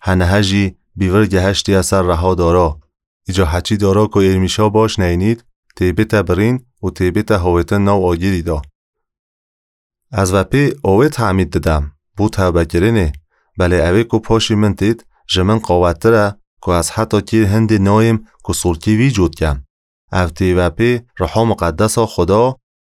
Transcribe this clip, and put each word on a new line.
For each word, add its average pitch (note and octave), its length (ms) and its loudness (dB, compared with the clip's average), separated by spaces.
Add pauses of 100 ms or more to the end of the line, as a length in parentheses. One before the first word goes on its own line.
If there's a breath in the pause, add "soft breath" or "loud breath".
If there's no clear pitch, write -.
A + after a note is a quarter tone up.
هنه F#2 240 0
هجی G2 520 0 (180)
بیور F#2+ 300 2
گهشتی G2 500 0
اثر F#2+ 260 0
رها F2+ 340 0
دارا. E2+ 440 0 (480)
ایجا F#2 180 0
حچی F2+ 320 -2
دارا G2+ 300 2
که - 100 -4
ایرمیشا F#2+ 520 2
باش G#2+ 300 0
نینید، F#2 460 -2 (300)
تیبه F#2 300 0
تا G#2+ 180 0
برین G#2+ 420 -2 (180)
و F#2+ 60 -4
تیبه F2+ 340 -2
تا G#2+ 140 0
هویتن F2 440 0
نو G2 240 2
آگیری F2+ 360 -2
دا. D#2 200 -6 (1500)
از F#2+ 200 0
وپی B2+ 400 2 (100)
اوه G#2 260 4
تعمید F#2+ 400 0
ددم، D#2 460 -2 (220)
بو G#2+ 120 0
توبه E2+ 360 0
کرنه، F2 480 0 (440)
بله F2+ 180 2
اوه F2+ 280 2
که A2+ 160 -2
پاشی A2+ 360 -2
من G#2 200 0
تید، A2 300 -2 (240)
جمن F#2+ 300 0
قوتره G2 800 0 (280)
که F2+ 60 0
از E2+ 200 -2
حتی G#2+ 300 -2
کیر A2 240 0
هند A2 280 2
نایم A2 540 2 (200 loud breath)
که F#2+ 60 -2
سلکی F2+ 420 -2
وی B2+ 160 2
جود F2+ 240 0
کم. D2 300 -4 (460)
او F#2 140 -2
تیبه F2+ 440 0
پی A#2 320 -2 (180)
رحا A2 260 -2
مقدس G#2 540 -2
خدا A2 560 0 (260)